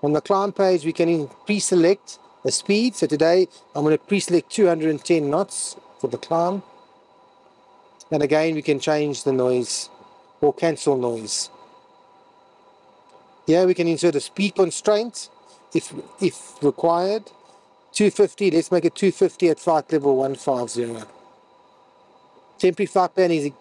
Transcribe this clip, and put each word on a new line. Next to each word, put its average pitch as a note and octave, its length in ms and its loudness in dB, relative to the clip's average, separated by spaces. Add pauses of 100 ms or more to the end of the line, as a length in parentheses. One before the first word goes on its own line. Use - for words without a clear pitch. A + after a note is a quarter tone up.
On D3 120 0
the D3+ 80 0
climb G3+ 300 0
page, F#3 340 0
we E3 60 -4
can E3+ 160 0
in-, D#3 200 0 (160)
pre-select F#3+ 720 0 (240)
a C3 80 -2
speed. G#3+ 440 0
So - 120 -2
today, E3 420 2 (260)
I'm D3 100 -4
gonna D3+ 140 2
pre-select F3 520 -2
two G#3 160 2
hundred D#3+ 220 2
and D3+ 160 -4
ten D#3 240 0
knots - 480 -4 (220)
for C3+ 100 -4
the A#2 80 -6
climb. E3+ 460 -2 (1500)
And D3+ 120 0
again, D#3 320 0
we D3+ 80 -6
can C#3+ 180 -2
change D3+ 440 -2
the C#3 80 0
noise B2+ 580 -2 (500)
or D3 140 2
cancel D3+ 420 0
noise. A#2 540 -6 (2000)
Here F3 200 4
we F#3 80 2
can F3 120 -2
insert E3 280 0
a C#3 60 0
speed - 340 -4
constraint G#3 760 0 (460)
if, - 180 -4 (300)
if - 400 -6
required. F3 640 0 (680)
Two G#3 180 4
fifty, G3 400 0
let's E3 220 0
make E3+ 140 2
it E3+ 80 0
two F#3+ 180 0
fifty F3 380 0
at D3+ 100 0
flight D#3 320 0
level C#3 240 2
one C3+ 200 -2
five B2 340 -4
zero. A#2 320 -6 (1600)
Temporary F#3 280 0
flight F3+ 280 0
plan F3+ 180 2
is D3 180 -2 (100)